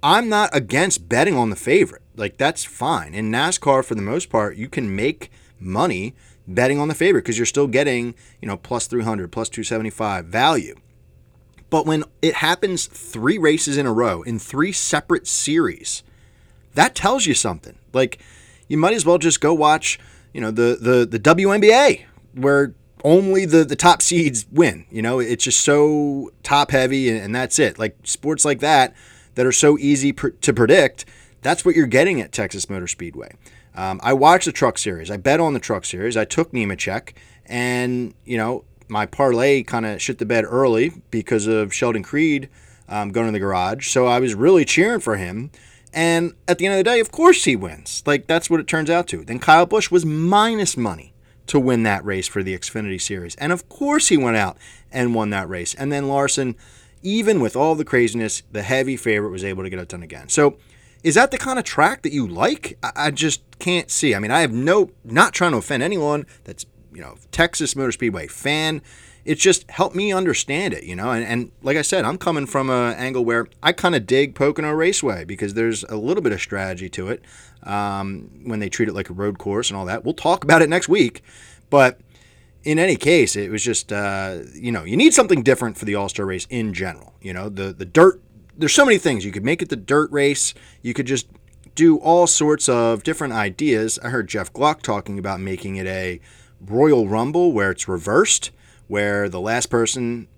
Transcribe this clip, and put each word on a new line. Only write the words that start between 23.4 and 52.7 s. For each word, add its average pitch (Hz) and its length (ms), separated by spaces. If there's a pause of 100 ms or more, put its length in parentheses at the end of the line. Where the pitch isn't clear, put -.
the, 160 180
the 139 120
top 175 260
seeds 147 500
win. 117 380
You 110 120
know, 123 180
it's 117 240
just 123 160
so 147 680 (120)
top 143 280
heavy, 131 380
and, 110 100
and 101 160
that's 127 240
it. 127 200
Like, 110 260
sports - 400
like 143 160
that, 139 340 (400)
that 127 120
are 131 60
so 147 260
easy 139 340
pr-, - 160
to - 240
predict, 127 540 (360)
that's 156 220
what 175 100
you're 156 120
getting 139 340
at 90 120
Texas 98 380
Motor 92 160
Speedway. 76 480 (420)
Um, 95 280
I 123 80
watched 156 320
the 165 80
Truck 123 260
Series. 87 320
I 104 60
bet 139 240
on 160 120
the 127 80
Truck 101 240
Series. 110 320
I 110 80
took 165 280
Nemechek, 104 600 (320)
and, 123 680 (100)
you 120 120
know, 113 280 (220)
my 107 200
parlay 131 560
kinda 110 360
shit - 200
the 113 80
bed 110 180
early 123 480 (180)
because 110 360
of 107 280
Sheldon 113 280
Creed, 143 460 (400)
um, 104 220
going 113 160
to 110 60
the 104 80
garage. 98 480
So 123 180
I 123 140
was 123 140
really 151 300
cheering 214 360
for 110 160
him. 98 340 (420)
And 170 420 (120)
at 175 120
the 175 80
end 196 80
of 190 40
the 190 60
day, 233 160
of 220 100
course 349 340
he 127 120
wins. 87 500
Like, 143 200
that's 165 240
what 165 100
it 147 60
turns 160 240
out 170 180
to. - 160
Then 117 140
Kyle 165 280
Busch 214 240
was 175 140
minus 196 720
money 95 380 (320)
to - 120
win 127 260
that 101 200
race 95 240
for 101 140
the 92 140
Xfinity 98 440